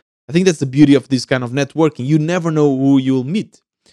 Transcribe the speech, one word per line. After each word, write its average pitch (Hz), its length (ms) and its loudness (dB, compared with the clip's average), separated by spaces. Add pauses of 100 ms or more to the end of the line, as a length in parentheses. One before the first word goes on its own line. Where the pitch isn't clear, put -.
(280)
I 131 40 -8
think 175 120 2
that's 185 140 0
the 139 80 -4
beauty 139 280 4
of 127 140 0
this 127 160 -2
kind 127 180 -4
of 120 100 -10
networking. 143 520 -4
You 151 140 0
never 165 320 -4
know 147 260 0
who 135 220 2
you'll 131 260 -2
meet. 175 380 -8 (300)